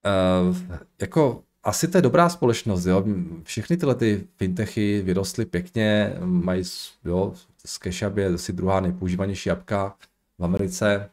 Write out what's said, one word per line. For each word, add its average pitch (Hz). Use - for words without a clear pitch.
Eh, 92
jako, 123
asi -
to 180
je 165
dobrá 170
společnost, 110
jo. 95
Všechny 139
tyhle 143
ty 104
fintechy 101
vyrostly 95
pěkně, 104
mají 90
s-, -
jo, 92
s -
Cash 92
App 98
je 98
asi 87
druhá 92
nejpoužívanější 92
apka 98
v 90
Americe 98